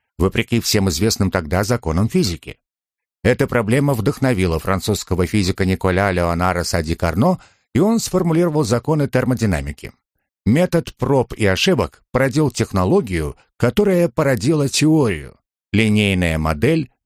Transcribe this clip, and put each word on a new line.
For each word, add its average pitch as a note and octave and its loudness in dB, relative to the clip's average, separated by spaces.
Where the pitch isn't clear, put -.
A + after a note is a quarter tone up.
вопреки A2+ 0
всем G2 0
известным G2 0
тогда F2+ -2
законам G2 -2
физики? A2+ -4
Эта B2+ 2
проблема B2+ 0
вдохновила G2 0
французского F#2 -2
физика F#2+ 0
Николя F#2+ 0
Леонара F2 0
Сади E2 -2
Карно, F#2+ 0
и A#2 2
он G#3+ 2
сформулировал E3+ 0
законы C3 0
термодинамики. G#2+ -2
Метод E3 0
проб - 0
и G#2+ -2
ошибок G2 0
породил C3+ 0
технологию, G2 -2
которая G3+ 2
породила C#3 0
теорию. A#2+ 0
Линейная G2+ 2
модель D#2+ 0